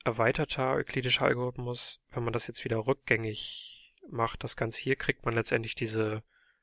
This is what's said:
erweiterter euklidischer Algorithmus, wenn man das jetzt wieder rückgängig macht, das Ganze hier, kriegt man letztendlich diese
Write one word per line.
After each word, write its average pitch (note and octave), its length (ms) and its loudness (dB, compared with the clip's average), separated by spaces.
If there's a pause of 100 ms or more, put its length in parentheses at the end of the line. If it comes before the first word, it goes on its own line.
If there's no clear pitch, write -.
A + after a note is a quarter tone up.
erweiterter B2+ 680 2
euklidischer C3 520 2
Algorithmus, B2 760 0 (120)
wenn A#2+ 120 -2
man A#2 100 0
das A#2 140 -2
jetzt - 160 -8
wieder A2 220 0
rückgängig - 1080 -2 (120)
macht, A#2 360 -2
das - 120 -6
Ganze A2+ 240 -4
hier, C3 160 0
kriegt - 300 -2
man A#2+ 80 2
letztendlich A2+ 400 0
diese A2 480 0 (420)